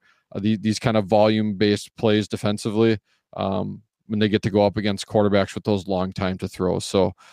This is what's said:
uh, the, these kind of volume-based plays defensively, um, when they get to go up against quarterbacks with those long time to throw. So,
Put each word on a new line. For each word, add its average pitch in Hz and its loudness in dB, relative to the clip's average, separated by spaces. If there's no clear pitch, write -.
uh, - -10
the, 107 0
these 104 -2
kind 113 0
of 101 0
volume-based 107 2
plays 107 2
defensively, 107 0
um, 98 -6
when 107 -4
they 107 2
get 101 0
to 104 -2
go 101 4
up 98 0
against 101 -4
quarterbacks 101 0
with 90 -10
those 98 -2
long 95 -2
time 95 -4
to 98 -6
throw. 90 -2
So, 98 0